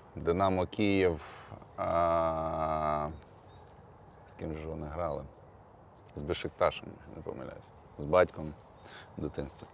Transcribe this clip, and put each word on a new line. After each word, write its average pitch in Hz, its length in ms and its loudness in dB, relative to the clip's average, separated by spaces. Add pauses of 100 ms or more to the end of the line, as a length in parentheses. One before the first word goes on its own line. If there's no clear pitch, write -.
(160)
Динамо 90 500 2
Київ. 95 800 2 (300)
А, 80 1300 2 (1200)
з - 60 -20
ким 80 200 -8
же 78 140 -8
вони 78 200 -6
грали? 73 360 -4 (920)
З 78 60 -8
Бешикташем, - 680 0 (280)
не - 60 -10
помиляюсь. - 480 -10 (300)
З 78 40 -6
батьком 80 500 4 (640)
в 80 40 -8
дитинстві. 73 520 -6